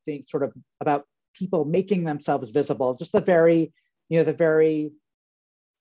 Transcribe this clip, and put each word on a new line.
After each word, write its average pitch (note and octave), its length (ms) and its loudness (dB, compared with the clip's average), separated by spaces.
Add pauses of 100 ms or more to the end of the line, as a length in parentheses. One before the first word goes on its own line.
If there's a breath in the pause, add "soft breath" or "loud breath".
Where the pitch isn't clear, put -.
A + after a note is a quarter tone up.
Think C#3+ 240 -10
sort C#3+ 160 -4
of C3+ 100 -6 (280)
about C#3+ 240 -2 (280)
people F#3 300 -4
making F#3 400 -2
themselves C#3+ 480 -4
visible, C3 440 -2
just E3 180 -14
the G3 80 2
very, E3 500 4 (380)
you E3 100 0
know, D#3+ 60 4
the D#3 80 -2
very, D#3 580 2 (880)